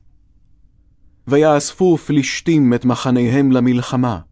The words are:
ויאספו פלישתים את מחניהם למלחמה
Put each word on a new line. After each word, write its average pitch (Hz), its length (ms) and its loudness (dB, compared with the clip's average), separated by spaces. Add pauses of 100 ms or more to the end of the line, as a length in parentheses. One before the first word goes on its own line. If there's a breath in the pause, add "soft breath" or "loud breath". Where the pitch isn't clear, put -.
(1300)
ויאספו 151 720 0
פלישתים 147 760 0
את 120 120 -2
מחניהם 123 680 0
למלחמה 123 680 -2 (120)